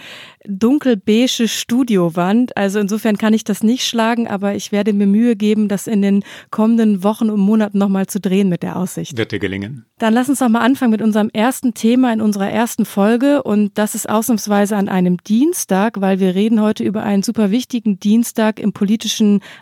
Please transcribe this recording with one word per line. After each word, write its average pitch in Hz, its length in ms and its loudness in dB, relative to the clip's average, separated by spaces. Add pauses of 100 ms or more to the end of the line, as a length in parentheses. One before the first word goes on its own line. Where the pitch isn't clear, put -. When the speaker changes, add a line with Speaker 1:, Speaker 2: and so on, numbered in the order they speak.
(480)
Speaker 1:
dunkelbeige 226 1000 0
Studiowand. 208 1080 0
Also 196 240 -2
insofern 208 380 0
kann 220 160 2
ich 220 100 0
das 208 200 -4
nicht 233 240 0
schlagen, 226 400 -2
aber 202 260 -4
ich - 180 -10
werde 208 220 0
mir 202 140 2
Mühe 226 280 2
geben, 214 320 0
das 196 200 -4
in 202 160 0
den 196 200 2 (280)
kommenden 220 520 2
Wochen 214 280 0
und 208 80 0
Monaten 202 400 2
noch 202 100 2
mal 190 160 0
zu - 140 -6
drehen 190 300 0
mit 170 120 -4
der 175 140 -6
Aussicht. 170 420 -8
Speaker 2:
Wird 113 140 -2
dir 104 80 -4
gelingen. 98 480 -8 (100)
Speaker 1:
Dann 220 160 0
lass 247 160 0
uns 269 100 0
doch 262 80 2
mal 226 140 2
anfangen 247 300 2
mit 214 100 0
unserem 214 320 0
ersten 240 400 0
Thema 247 400 2
in 220 80 -2
unserer 208 300 -2
ersten 220 340 -2
Folge. 240 600 2
Und 208 300 0
das 214 180 -2
ist - 140 -8
ausnahmsweise 208 680 0
an 196 140 0
einem 180 340 0
Dienstag, 220 800 0
weil 190 180 2
wir 185 160 2
reden 214 260 2
heute 220 220 0
über 214 200 -4
einen 202 200 0
super 220 260 0
wichtigen 220 480 -2
Dienstag 220 600 0
im 196 140 -2
politischen 208 680 0 (220)